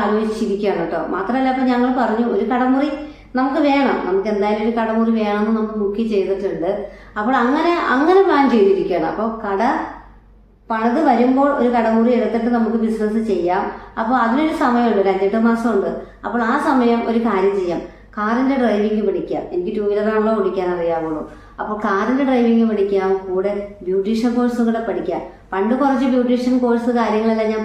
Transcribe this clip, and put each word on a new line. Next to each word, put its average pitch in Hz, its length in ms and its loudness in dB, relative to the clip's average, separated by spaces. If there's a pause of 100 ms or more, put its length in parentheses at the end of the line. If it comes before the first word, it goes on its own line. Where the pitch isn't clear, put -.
ആലോചിച്ചിരിക്കുകയാണ് 208 800 0
കേട്ടോ. 165 180 -4 (140)
മാത്രമല്ല, 254 400 0
അപ്പൊ 262 160 0
ഞങ്ങൾ 247 200 2 (100)
പറഞ്ഞു 226 340 0
ഒരു 196 160 0
കടമുറി 262 400 2 (480)
നമുക്ക് 285 280 0
വേണം, 277 300 2 (100)
നമുക്ക് 196 260 0
എന്തായാലും 208 340 0
ഒരു 226 120 0
കടമുറി 226 400 0
വേണമെന്ന് 208 400 0
നമ്മൾ 214 240 -4
ബുക്ക് 208 300 -2
ചെയ്തിട്ടുണ്ട്. 185 580 -2 (480)
അപ്പോൾ 233 240 0
അങ്ങനെ, 320 300 2 (220)
അങ്ങനെ 349 340 6
പ്ലാൻ 285 260 4
ചെയ്തിരിക്കുകയാണ്. 175 560 2
അപ്പോൾ 226 180 -4 (160)
കട 196 160 -2 (1120)
പണിത് 233 360 0
വരുമ്പോൾ 262 420 4 (120)
ഒരു 247 120 4
കടമുറി 226 440 2
എടുത്തിട്ട് 226 380 0
നമുക്ക് 220 280 0
ബിസിനസ് 214 460 0
ചെയ്യാം. 180 340 0 (380)
അപ്പോൾ 226 200 0
അതിനൊരു 285 400 0
സമയമുണ്ട്, 240 400 2
ഒരു 190 120 0
അഞ്ചെട്ട് 196 340 0
മാസമുണ്ട്. 226 420 0 (360)
അപ്പോൾ 226 160 -2 (100)
ആ - 20 0 (140)
സമയം 240 320 2 (100)
ഒരു 233 160 0
കാര്യം 196 320 2
ചെയ്യാം, 175 240 -2 (360)
കാറിൻ്റെ 247 440 0
ഡ്രൈവിംഗ് 214 460 0
പഠിക്കാം. 165 360 -2 (100)
എനിക്ക് 180 240 -4
ടൂ 208 120 -2
വീലറാണല്ലോ 214 500 0
ഓടിക്കാൻ 185 360 -2
അറിയാവുള്ളൂ. 160 480 -2 (380)
അപ്പോൾ 202 140 -6 (120)
കാറിൻ്റെ 226 420 0
ഡ്രൈവിംഗ് 233 400 4
പഠിക്കാം, 196 420 0 (160)
കൂടെ 190 240 -2 (360)
ബ്യൂട്ടീഷ്യൻ 220 500 0
കോഴ്സും 240 320 0
കൂടെ 226 200 -2
പഠിക്കാം. 175 340 -4 (300)
പണ്ട് 202 280 0
കുറച്ച് 269 320 2
ബ്യൂട്ടീഷ്യൻ 247 500 2
കോഴ്സ് 233 360 0
കാര്യങ്ങളെല്ലാം 220 540 0
ഞാൻ 214 120 -2